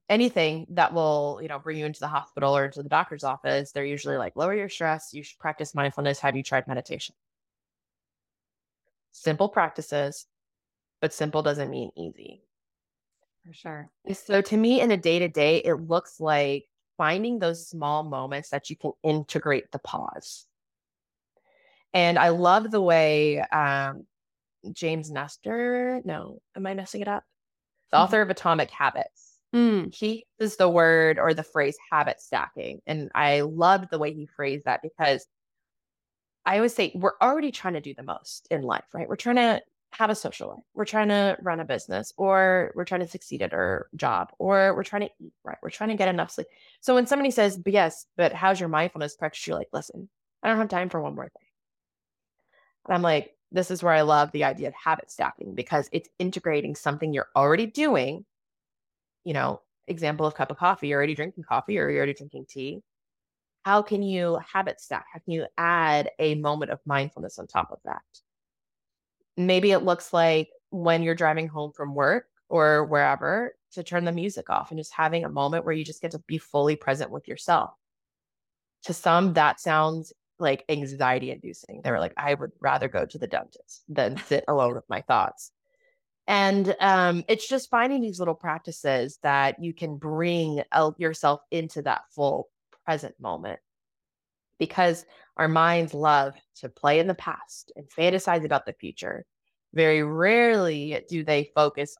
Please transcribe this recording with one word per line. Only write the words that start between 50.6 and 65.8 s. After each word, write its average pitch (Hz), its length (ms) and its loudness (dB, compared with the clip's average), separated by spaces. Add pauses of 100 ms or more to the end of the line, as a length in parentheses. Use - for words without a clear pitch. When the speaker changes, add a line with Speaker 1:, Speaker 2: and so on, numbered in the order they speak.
Speaker 1:
time 180 220 -4
for 170 120 -4
one 147 140 -8
more 127 140 -12
thing." - 180 -20 (1400)
And 190 100 -2
I'm 175 60 0
like, 156 300 2 (200)
this 180 200 -2
is 180 100 -6
where 170 120 4
I 156 80 6
love 151 300 4
the 147 120 -2
idea 139 240 -2
of - 80 -8
habit - 340 -4
stacking, - 460 -8
because 143 360 -2
it's - 180 -6 (100)
integrating 156 560 -2
something 151 380 -4
you're - 220 -4
already 156 320 4
doing. 196 580 0 (960)
You 165 100 -6
know, 135 280 -2 (260)
example 156 380 -2
of 151 100 -2
cup - 160 -2
of 143 60 -10
coffee, 180 320 0
you're 143 80 2
already 147 180 2
drinking 160 320 -8
coffee 131 320 -2
or 143 100 0
you're 143 100 0
already 139 140 0
drinking 139 360 -14
tea. 143 320 -10 (840)
How 202 180 4
can 208 220 -2
you 175 360 0 (140)
habit 190 280 -2
stack? - 300 -8
How 170 80 -18
can 170 140 -8
you 160 140 -4 (100)
add 165 640 2